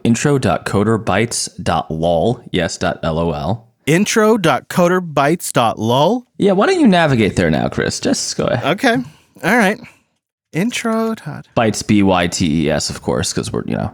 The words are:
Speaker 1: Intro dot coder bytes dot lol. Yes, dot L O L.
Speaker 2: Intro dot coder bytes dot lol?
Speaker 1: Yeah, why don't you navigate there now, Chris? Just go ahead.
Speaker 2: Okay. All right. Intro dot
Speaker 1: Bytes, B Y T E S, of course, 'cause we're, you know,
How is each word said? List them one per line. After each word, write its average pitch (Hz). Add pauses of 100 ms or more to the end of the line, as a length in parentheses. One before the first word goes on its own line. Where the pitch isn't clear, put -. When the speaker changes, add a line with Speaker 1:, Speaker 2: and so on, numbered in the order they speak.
Speaker 1:
Intro 131
dot 101
coder 107
bytes - (140)
dot 87
lol. 85
Yes, 85
dot -
L 80
O 85
L. 78 (140)
Speaker 2:
Intro 214
dot 160
coder 180
bytes 151
dot 113
lol? 147 (100)
Speaker 1:
Yeah, 196
why 185
don't 381
you 285
navigate 143
there 85
now, 64
Chris? -
Just -
go -
ahead. 131
Speaker 2:
Okay. 240 (480)
All 190
right. 208 (760)
Intro 226
dot -
Speaker 1:
Bytes, 113
B 104
Y 90
T 80
E 76
S, 73
of -
course, 71
'cause -
we're, -
you -
know, -